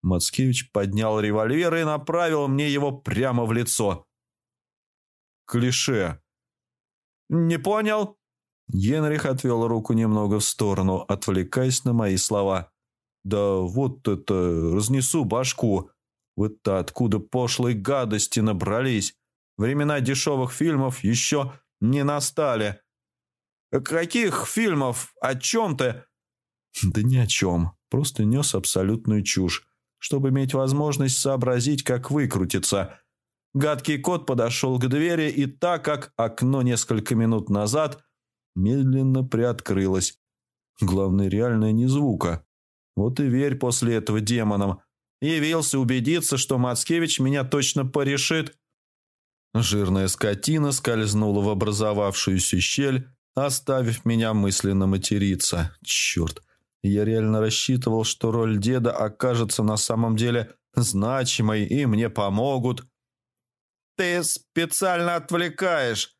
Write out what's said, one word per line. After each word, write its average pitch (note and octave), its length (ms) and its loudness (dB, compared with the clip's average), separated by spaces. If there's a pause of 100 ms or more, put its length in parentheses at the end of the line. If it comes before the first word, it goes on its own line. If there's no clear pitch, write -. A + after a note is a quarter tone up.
Мацкевич B2 680 0
поднял G#2+ 480 0
револьвер A2+ 560 0
и E3 80 0
направил D#3 640 0
мне C#3 200 0
его C#3+ 240 0
прямо B2 540 -2
в A2 80 -2
лицо. A2+ 540 -2 (1400)
«Клише!» A#2+ 760 0 (1080)
«Не E3 300 2
понял?» G#3+ 580 0 (560)
Генрих D3+ 520 0
отвел B2 420 0
руку A2+ 260 0
немного G#2+ 460 2
в G#2 40 0
сторону, F#2+ 640 0
отвлекаясь G2+ 760 0
на B2 100 0
мои G#2 240 2
слова. G2 540 0 (520)
«Да G2+ 340 0
вот A#2+ 500 -2
это, F2 680 0
разнесу B2+ 520 0
башку! G#2+ 640 -2 (460)
Вы-то G#2 420 -2
откуда G#2+ 400 0
пошлой B2 540 -2
гадости A2 680 -2
набрались? G#2+ 760 0 (420)
Времена C#3+ 420 0
дешевых C3 540 0
фильмов C3+ 500 0
еще C3 500 0 (280)
не C3+ 220 2
настали!» C#3 760 0 (920)
«Каких E3 760 0
фильмов? D3 720 0
О C3 140 0
чем F#3+ 400 0
ты?» B2+ 300 -2 (760)
«Да G#2+ 200 0
ни B2+ 160 2
о A#2 100 2
чем. F2 460 0 (160)
Просто C3 340 -2
нес B2+ 320 0
абсолютную G#2 680 -2
чушь, - 440 -4 (300)
чтобы C3+ 320 -2
иметь C3 240 0
возможность C3+ 640 0
сообразить, B2+ 680 0
как B2 260 -2
выкрутиться». G2 880 -2 (560)
Гадкий C#3+ 460 0
кот E3+ 260 -2
подошел B2 540 0
к B2+ 80 0
двери, D#3 420 2
и C#3 160 0
так D#3+ 380 -2
как D3 320 -4
окно B2+ 460 0
несколько A#2 540 0
минут A2+ 340 2
назад B2 520 0 (540)
медленно C3 680 2
приоткрылось. G#2 960 -2 (600)
Главное, G2 480 0
реальное A2 440 0
не A#2 160 2
звука. A2+ 580 -2 (500)
Вот A#2 240 0
и D3 40 0
верь C3+ 340 2
после A#2+ 380 0
этого G#2+ 260 0
демонам. G#2 600 0 (400)
Явился D#3 580 0
убедиться, C3 580 0
что B2+ 200 0
Мацкевич D#3+ 600 0
меня C3+ 240 2
точно C3+ 420 0
порешит. C#3 720 0 (960)
Жирная G2 540 2
скотина C#3 640 0
скользнула G#2+ 680 0
в G2+ 80 2
образовавшуюся G2+ 1120 0
щель, C3 500 0 (260)
оставив C3 720 -2
меня A2+ 280 2
мысленно G2 540 2
материться. F#2+ 960 0
Черт, - 580 -2 (420)
я G2+ 220 2
реально A2 360 2
рассчитывал, A2+ 600 0
что - 280 0
роль A2 260 2
деда A#2 340 2
окажется A#2 720 0
на G#2+ 160 2
самом A2+ 380 2
деле A#2 400 0 (180)
значимой, A2 920 0
и C#3 200 0
мне A2 240 2
помогут. A#2+ 800 -2 (1120)
«Ты F3 260 0
специально E3+ 920 0
отвлекаешь!» D#3+ 1040 -2